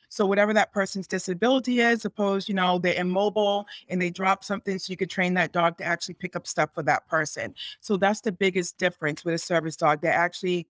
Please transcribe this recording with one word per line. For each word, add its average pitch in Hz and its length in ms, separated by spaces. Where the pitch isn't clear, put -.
So 208 160
whatever 202 280
that 208 180
person's 190 360
disability 240 720
is, 233 220
suppose, 196 460
you 208 60
know, 180 240
they're 175 220
immobile 202 640
and 180 140
they 175 80
drop 190 340
something, 196 340
so - 140
you 180 60
could 180 120
train 180 240
that 175 180
dog 170 260
to - 60
actually 170 320
pick 180 200
up 170 100
stuff - 280
for 170 80
that 139 260
person. 151 460
So 208 160
that's 196 240
the 214 120
biggest 180 460
difference 160 460
with 170 100
a 165 40
service 160 380
dog. 151 260
They're 165 100
actually 175 580